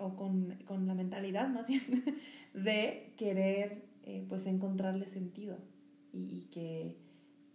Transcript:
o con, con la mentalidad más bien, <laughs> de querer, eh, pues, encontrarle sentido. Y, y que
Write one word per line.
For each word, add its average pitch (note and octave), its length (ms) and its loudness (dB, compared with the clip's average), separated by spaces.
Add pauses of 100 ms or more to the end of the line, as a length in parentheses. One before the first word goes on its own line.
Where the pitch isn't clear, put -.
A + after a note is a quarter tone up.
o F#3+ 160 -4
con, F#3+ 400 0 (100)
con F#3+ 200 0
la F#3+ 80 2
mentalidad F#3+ 540 0
más B3 200 0
bien, C4 140 4
<laughs> - 720 -2
de G#3+ 640 2
querer, G3 680 2 (200)
eh, F#3+ 240 -6
pues, F#3+ 180 -2
encontrarle F#3+ 600 2
sentido. F#3+ 520 -6 (540)
Y, F#3 260 -6
y - 20 -8 (100)
que E3 460 -4 (580)